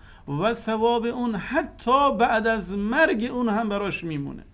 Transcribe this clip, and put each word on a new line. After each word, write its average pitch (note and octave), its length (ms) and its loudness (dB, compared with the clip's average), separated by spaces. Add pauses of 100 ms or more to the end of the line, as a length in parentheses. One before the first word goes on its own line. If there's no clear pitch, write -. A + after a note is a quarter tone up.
(280)
و E3 260 0
ثواب A3+ 520 0
اون A#3+ 300 -2
حتی C4 840 0
بعد A3+ 300 2
از G3+ 280 -2
مرگ A3+ 480 2
اون B3 260 -2
هم A3+ 200 0
براش G3+ 340 -4
میمونه. C#3 400 -6 (100)